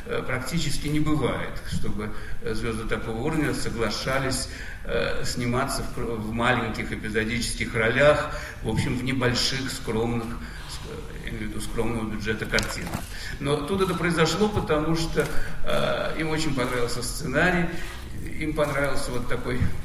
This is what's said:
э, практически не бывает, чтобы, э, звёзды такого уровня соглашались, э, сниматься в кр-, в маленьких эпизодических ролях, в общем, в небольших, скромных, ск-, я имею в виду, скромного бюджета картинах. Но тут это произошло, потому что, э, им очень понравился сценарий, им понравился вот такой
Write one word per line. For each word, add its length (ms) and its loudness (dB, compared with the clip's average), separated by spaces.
э, 220 -4
практически 600 0
не 120 2
бывает, 520 2
чтобы, 380 2
э, 120 -2
звёзды 300 -2
такого 320 -2
уровня 380 0
соглашались, 960 -2
э, 400 0
сниматься 580 0
в 120 -4
кр-, 220 -2
в 160 -4
маленьких 600 0
эпизодических 840 -2
ролях, 560 4
в 60 -4
общем, 300 0
в 40 -2
небольших, 720 0
скромных, 540 -2
ск-, 480 -10
я 60 -6
имею 140 -6
в 40 -4
виду, 100 -4
скромного 440 0
бюджета 420 -2
картинах. 540 -2
Но 160 2
тут 260 0
это 120 2
произошло, 540 4
потому 480 2
что, 300 0
э, 560 2
им 100 0
очень 240 2
понравился 480 0
сценарий, 640 2
им 160 -2
понравился 560 2
вот 180 0
такой 320 0